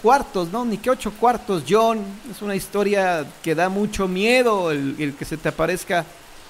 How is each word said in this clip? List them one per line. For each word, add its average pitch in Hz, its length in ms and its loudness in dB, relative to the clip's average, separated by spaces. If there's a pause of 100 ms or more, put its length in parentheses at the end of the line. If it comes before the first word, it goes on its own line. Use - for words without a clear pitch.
cuartos, 208 500 2
¿no? 233 140 -4
Ni 220 140 -2
qué 233 100 -4
ocho 240 240 -2
cuartos, 208 560 0
John. 220 340 4 (280)
Es 185 100 -14
una 208 160 -4
historia 190 680 0 (160)
que 160 120 0
da 170 140 2
mucho 202 400 -2
miedo 208 600 2
el, 139 280 -2
el 147 160 -4
que 139 120 -10
se 156 100 -6
te 151 140 -2
aparezca 165 560 -2 (440)